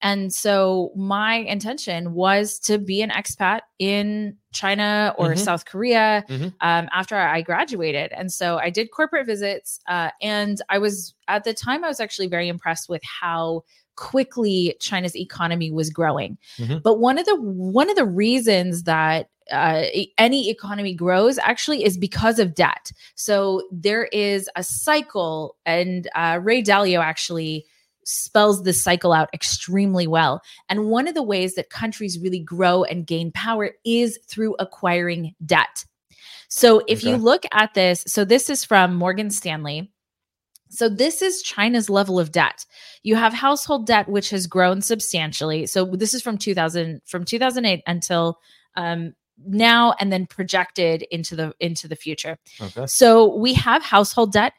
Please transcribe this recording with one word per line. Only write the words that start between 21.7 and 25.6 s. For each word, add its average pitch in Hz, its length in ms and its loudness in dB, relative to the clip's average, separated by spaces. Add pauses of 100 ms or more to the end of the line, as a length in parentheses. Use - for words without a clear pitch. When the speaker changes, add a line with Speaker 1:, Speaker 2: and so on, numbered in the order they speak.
Speaker 1:
is 185 140 2
because 220 400 0
of 185 160 2
debt. - 380 0 (240)
So 196 560 0
there 202 340 -2
is 202 500 -2
a 180 80 -6
cycle, 180 1000 -2